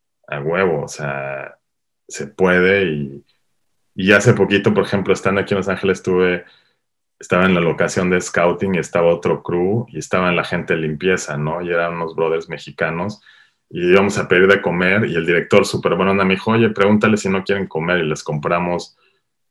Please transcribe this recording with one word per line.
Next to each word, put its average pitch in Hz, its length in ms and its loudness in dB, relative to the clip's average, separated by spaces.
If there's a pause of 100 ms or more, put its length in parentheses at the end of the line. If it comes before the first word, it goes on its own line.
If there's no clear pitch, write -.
(280)
"A 71 120 -8
huevo", 82 440 -2
o 78 40 -12
sea, 69 680 -10 (520)
se - 200 -12
puede 92 580 2
y, 71 380 -6 (680)
y 98 180 2
hace 104 220 6
poquito, 98 400 2
por 95 100 2
ejemplo, 98 300 -2
estando 98 260 0
aquí 92 140 -2
en 98 40 0
Los 92 100 -4
Ángeles, 95 300 -2
estuve, 90 460 0 (760)
estaba 92 280 2
en 92 80 4
la 87 60 2
locación 85 500 0
de 90 100 2
scouting 87 540 -2
y 87 40 -2
estaba 85 360 0
otro 82 280 -2
crew 92 460 -2
y - 100 -12
estaba 90 340 -2
la 85 120 0
gente 87 300 -4
de 82 60 -4
limpieza, 78 560 -2
¿no? 78 260 -4
Y 87 80 -6
eran 85 240 -2
unos 82 220 -8
brothers 80 320 -2
mexicanos 82 720 -6 (500)
y 87 220 -2
íbamos 101 260 4
a 90 100 -4
pedir 95 200 6
de 98 140 4
comer 92 440 0
y - 100 -4
el 82 100 -2
director 87 400 2
súper 87 300 -2
buena 92 160 2
onda 98 120 2
me 95 100 2
dijo, 110 180 -2
"Oye, 113 180 4
pregúntale 107 460 4
si 98 120 -2
no 98 160 -2
quieren 98 240 -2
comer", 87 320 -2
y 78 80 -2
les 76 160 -6
compramos 85 720 -4 (540)